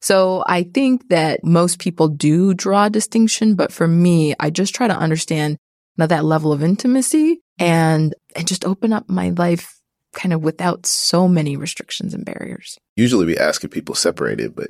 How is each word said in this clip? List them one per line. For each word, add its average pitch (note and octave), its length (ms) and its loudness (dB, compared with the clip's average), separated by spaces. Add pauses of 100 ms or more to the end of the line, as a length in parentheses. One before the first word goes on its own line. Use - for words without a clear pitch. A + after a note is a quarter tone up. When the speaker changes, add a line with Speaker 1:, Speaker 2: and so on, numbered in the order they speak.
Speaker 1:
So F#3 440 2
I F3 180 0
think B3+ 440 0
that D#3+ 340 0
most E3+ 360 2
people E3 300 0
do D#3 440 2
draw G3 320 0
a G#3+ 60 0
distinction, A3 640 2
but - 180 -2
for E3+ 160 0
me, E3+ 500 4
I D3+ 120 -2
just F#3 240 -2
try B3+ 120 -2
to G3 100 0
understand, D#3 560 -2
you - 500 -8
know, D#3+ 60 4
that D#3 180 2
level D#3 260 2
of D3 100 -2
intimacy B3+ 800 2 (180)
and, D#3+ 560 2 (200)
and E3+ 120 -8
just - 200 -6
open G#3 260 -2
up G#3 160 -4
my F#3 220 -2
life F3 500 -2 (320)
kind F3+ 220 -2
of D#3+ 80 -2
without E3+ 420 -4
so - 420 0
many D3+ 300 2
restrictions - 560 -10
and - 120 -10
barriers. - 540 -14 (180)
Speaker 2:
Usually A2+ 280 2
we E2 140 0
ask D#2 260 0
if C#2+ 60 -12
people - 240 -8
separated, A1+ 600 -4
but - 160 -10